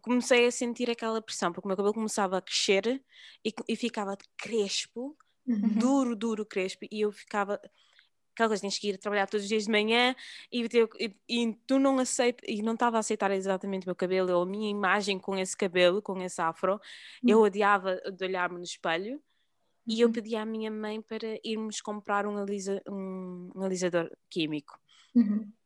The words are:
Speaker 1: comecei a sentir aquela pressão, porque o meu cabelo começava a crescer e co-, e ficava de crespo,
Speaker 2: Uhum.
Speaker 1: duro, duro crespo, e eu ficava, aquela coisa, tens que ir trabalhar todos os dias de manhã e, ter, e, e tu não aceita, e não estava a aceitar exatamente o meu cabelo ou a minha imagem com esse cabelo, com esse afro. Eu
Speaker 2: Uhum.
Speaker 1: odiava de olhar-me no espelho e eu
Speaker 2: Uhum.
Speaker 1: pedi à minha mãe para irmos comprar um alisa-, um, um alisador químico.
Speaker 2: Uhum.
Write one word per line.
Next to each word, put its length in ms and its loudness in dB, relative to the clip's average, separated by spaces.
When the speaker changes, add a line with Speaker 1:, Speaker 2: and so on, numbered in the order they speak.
Speaker 1:
comecei 460 4
a 40 2
sentir 380 -4
aquela 320 -4
pressão, 300 -4
porque 160 -10
o 20 -4
meu 80 0
cabelo 160 0
começava 440 -2
a 40 -2
crescer 600 0
e 80 -2
co-, 160 -12
e 80 -2
ficava 400 -4
de 100 -20
crespo, 800 -4
Speaker 2:
Uhum. 320 2
Speaker 1:
duro, 360 4
duro 300 -4
crespo, 460 -6
e 100 -4
eu 100 0
ficava, 480 -4
aquela 160 2
coisa, 120 0
tens 160 -4
que 120 -2
ir 80 -4
trabalhar 300 0
todos 160 -2
os 60 -8
dias 140 2
de 80 -2
manhã 420 4
e, 160 -2
ter, 200 4
e, 160 -4
e 240 0
tu 140 4
não 200 4
aceita, 480 0
e 140 -2
não 120 0
estava 240 2
a 20 4
aceitar 320 0
exatamente 540 -2
o 20 -4
meu 80 -4
cabelo 400 0
ou 80 4
a 20 2
minha 240 -4
imagem 480 0
com 200 -4
esse 180 -2
cabelo, 460 4
com 200 -6
esse 200 -6
afro. 380 0
Eu 140 8
Speaker 2:
Uhum. 60 10
Speaker 1:
odiava 500 2
de 300 -6
olhar-me 320 -2
no 60 -10
espelho 580 -4
e 140 0
eu 60 8
Speaker 2:
Uhum. 60 4
Speaker 1:
pedi 220 -4
à 100 -4
minha 240 -6
mãe 320 -6
para 440 -8
irmos 340 -4
comprar 480 -2
um 100 -4
alisa-, 520 -4
um, 680 -8
um 80 -4
alisador 460 0
químico. 480 -4
Speaker 2:
Uhum. 340 4